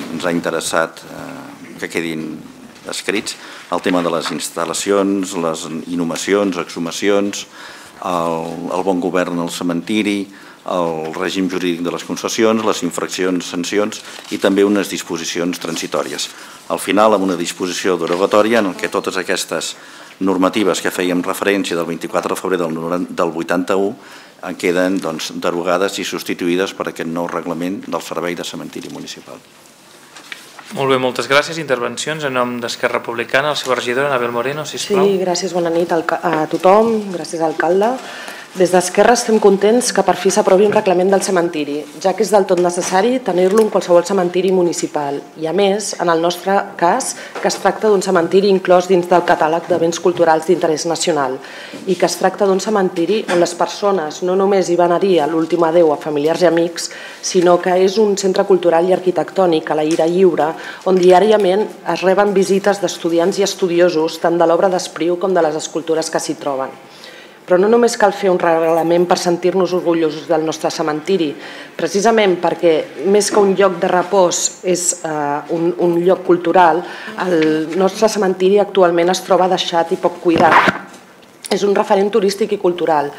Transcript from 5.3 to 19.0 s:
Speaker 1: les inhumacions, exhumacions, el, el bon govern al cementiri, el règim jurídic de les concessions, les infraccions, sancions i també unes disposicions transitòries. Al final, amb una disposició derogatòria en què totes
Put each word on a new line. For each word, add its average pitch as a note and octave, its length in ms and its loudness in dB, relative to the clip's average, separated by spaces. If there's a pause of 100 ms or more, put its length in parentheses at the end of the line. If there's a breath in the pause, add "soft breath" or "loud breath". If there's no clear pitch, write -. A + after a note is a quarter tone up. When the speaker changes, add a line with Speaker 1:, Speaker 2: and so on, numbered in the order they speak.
Speaker 1:
les E2 320 -4 (240)
inhumacions, F2 640 -2
exhumacions, G2+ 920 -2 (540 loud breath)
el, E2+ 720 -4
el F2+ 100 -2
bon F#2 160 0
govern F2 460 -2
al E2+ 80 -6
cementiri, G2 720 -2 (460 loud breath)
el E2 460 -4
règim F#2 340 -2
jurídic F2 360 -4
de E2+ 80 -4
les F2+ 120 -8
concessions, A2 600 0
les G2+ 180 -2
infraccions, F2+ 640 -4
sancions G2+ 560 -4 (320 loud breath)
i - 80 -4
també G2 220 4
unes G2+ 260 0
disposicions E2+ 720 -6
transitòries. D#2+ 680 -6 (400 loud breath)
Al E2+ 140 -4
final, G#2+ 320 4
amb F#2+ 100 2
una F#2 140 -2
disposició F2+ 580 -4
derogatòria G2 640 2
en F#2 140 -2
què F2 180 -6
totes F#2+ 240 -2